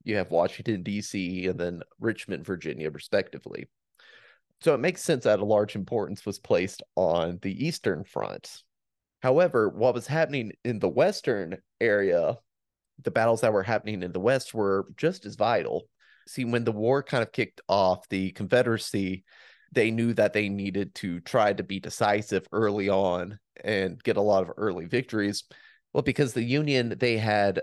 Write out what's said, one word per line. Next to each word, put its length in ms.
you 140
have 140
Washington, 520
D 180
C, 440
and 120
then 240
Richmond, 460
Virginia, 440
respectively. 800
So 140
it 60
makes 240
sense 200
that 160
a 60
large 300
importance 500
was 140
placed 420
on 460
the 240
Eastern 380
Front. 600
However, 480
what 240
was 140
happening 440
in 140
the 100
Western 720
area, 560
the 100
battles 280
that 140
were 100
happening 400
in 80
the 80
West 340
were 340
just 280
as 100
vital. 520
See, 160
when 220
the 80
war 280
kind 220
of 80
kicked 380
off, 400
the 220
Confederacy, 920
they 180
knew 260
that 180
they 160
needed 460
to 260
try 320
to 100
be 160
decisive 720
early 380
on 500
and 400
get 140
a 40
lot 220
of 140
early 260
victories. 640
Well, 100
because 300
the 100
Union, 560
they 180
had 460